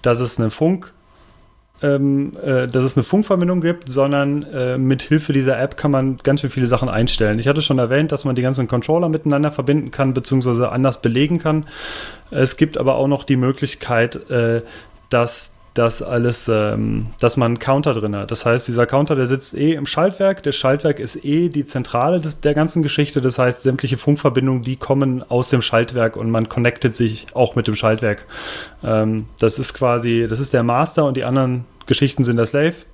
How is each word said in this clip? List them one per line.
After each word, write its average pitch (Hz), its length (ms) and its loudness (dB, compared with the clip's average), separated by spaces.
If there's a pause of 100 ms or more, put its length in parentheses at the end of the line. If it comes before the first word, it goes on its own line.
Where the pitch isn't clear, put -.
dass 120 180 2
es 120 180 -4
eine 113 120 2
Funk-, 180 420 -2 (880)
ähm, 139 500 0 (100)
äh, 127 260 0
dass 127 180 2
es 131 100 -2
eine 127 80 2
Funkverbindung 180 560 2
gibt, 170 300 -2
sondern, 143 540 0
äh, 127 340 -4
mit 131 240 2
Hilfe 151 320 0
dieser 131 260 2
App 135 160 -2
kann 147 160 0
man 135 320 0
ganz 139 180 2
schön 135 80 -2
viele 127 180 0
Sachen 123 200 2
einstellen. 110 520 2
Ich 113 100 -2
hatte 147 120 2
schon 135 180 0
erwähnt, 139 340 0
dass 139 100 -6
man 131 120 -2
die 123 60 0
ganzen 127 280 0
Controller 160 400 0
miteinander 151 420 0
verbinden 143 400 0
kann, 135 220 0
beziehungsweise 123 580 0
anders 127 300 0
belegen 143 380 2
kann. 156 260 0 (680)
Es 131 240 -6
gibt 156 220 0
aber 131 180 0
auch 135 120 0
noch 143 180 -2
die 139 100 2
Möglichkeit, 123 960 -2
äh, 117 320 0 (480)
dass 120 400 -2 (240)
das 117 300 0
alles, 120 500 -2
ähm, 107 540 0 (120)
dass 117 160 2
man 117 180 2
einen 117 60 -4
Counter 139 360 0
drin 104 200 -2
hat. 101 140 -6
Das - 160 -6
heißt, 120 220 2
dieser 120 180 2
Counter, 147 300 0
der 131 100 2
sitzt 131 320 -2
eh 151 160 2
im 143 140 -4
Schaltwerk. 190 560 0
Das 139 120 -2
Schaltwerk 143 440 0
ist - 260 -8
eh 160 240 2
die 143 160 -2
Zentrale 139 560 -2
des, 151 200 -8
der 147 120 2
ganzen 156 300 2
Geschichte. 143 380 0
Das 127 180 0
heißt, 123 240 0
sämtliche 127 340 0
Funkverbindungen, 131 640 2
die 127 140 -6
kommen 135 520 0
aus 123 220 0
dem 123 140 4
Schaltwerk 117 520 0
und 113 140 -4
man 113 180 0
connectet 120 480 0
sich 110 380 0
auch 123 220 2
mit 120 100 0
dem 107 100 0
Schaltwerk. 110 500 0 (580)
Ähm, 110 420 0 (140)
das 113 180 2
ist 135 160 -6
quasi, 117 560 0
das 110 100 -2
ist 139 140 -4
der 123 80 4
Master 139 440 2
und 135 120 0
die 127 60 -4
anderen 127 420 0 (220)
Geschichten - 360 2
sind 120 140 2
der 117 80 4
Slave. 151 300 0 (180)